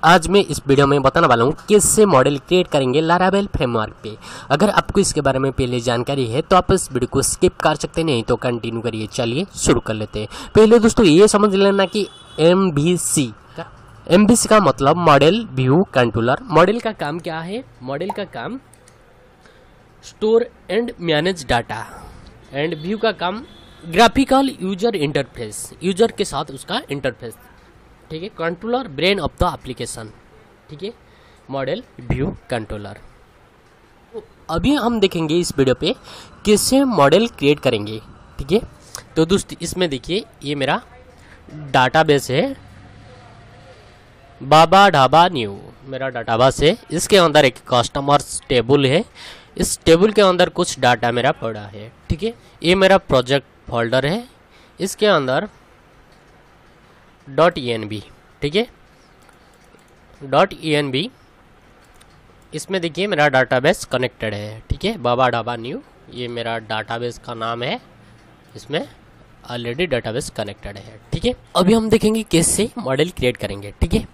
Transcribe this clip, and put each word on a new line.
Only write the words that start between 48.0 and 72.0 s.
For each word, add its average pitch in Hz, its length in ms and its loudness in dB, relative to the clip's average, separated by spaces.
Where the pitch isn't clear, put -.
table 131 380 2
है, 151 180 0
इस - 280 -6
table 175 280 4
के 208 100 2
अंदर 180 280 4
कुछ - 300 -6
data 120 320 0
मेरा 120 220 0
पड़ा 110 320 -10
है, 104 260 -18
ठीक 160 140 -6
है। 233 120 -6
ये 175 140 4
मेरा 190 220 4
project 131 560 0
फोल्डर 120 380 -2
है, 202 160 -4
इसके 196 260 -4
अंदर 156 400 0
डॉट 156 300 0
ई 123 100 -6
एन 110 200 -4
बी, 101 140 -10
ठीक 147 120 -4
है, 226 120 0
डॉट 143 340 0
ई 160 180 -6
एन 143 180 -2
बी। 160 200 -4
इसमें 185 280 -6
देखिए 165 260 -4
मेरा 151 220 2
database 131 560 0
connected 120 500 -6
है, 107 260 -12
ठीक - 140 -6
है, 214 140 -4
Baba 120 300 2
Daba 117 280 -4
New, 131 240 -10
ये 120 180 -12
मेरा 117 320 -8
database 113 580 -8
का 120 160 -14
नाम 117 280 -6
है, 190 180 -8
इसमें 147 240 -6
already 123 1080 -12
database 120 440 -6
connected 101 480 -12
है, 107 220 -20
ठीक 165 120 -6
है। 247 100 -2
अभी 185 180 4
हम 220 160 0
देखेंगे 220 340 0